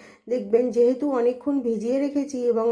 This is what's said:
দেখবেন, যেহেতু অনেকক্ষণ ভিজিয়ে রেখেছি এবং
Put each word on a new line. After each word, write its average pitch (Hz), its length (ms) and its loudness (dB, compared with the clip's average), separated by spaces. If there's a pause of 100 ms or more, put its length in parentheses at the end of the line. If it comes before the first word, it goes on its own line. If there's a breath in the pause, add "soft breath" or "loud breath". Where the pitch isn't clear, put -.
(280 loud breath)
দেখবেন, 226 420 0
যেহেতু 240 420 2
অনেকক্ষণ 247 480 0
ভিজিয়ে 233 380 -2
রেখেছি 277 480 -2
এবং 226 260 2